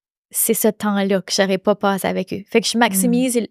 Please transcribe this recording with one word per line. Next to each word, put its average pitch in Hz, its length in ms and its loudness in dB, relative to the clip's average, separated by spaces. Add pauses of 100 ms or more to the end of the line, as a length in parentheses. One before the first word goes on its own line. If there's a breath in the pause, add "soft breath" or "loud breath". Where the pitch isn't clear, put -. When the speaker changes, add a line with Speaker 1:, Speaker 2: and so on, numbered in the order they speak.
(320)
Speaker 1:
c'est - 220 0
ce 220 140 2
temps-là 202 540 0
que - 120 -10
j'aurais 190 240 2
pas 208 160 0
passé 196 320 -2
avec 185 260 -4
eux. 196 160 -8
Fait 208 120 0
que 185 80 -2
je 226 100 -2
maximise, 240 560 0
Speaker 2:
Mm. 247 40 0
Speaker 1:
et 208 120 -2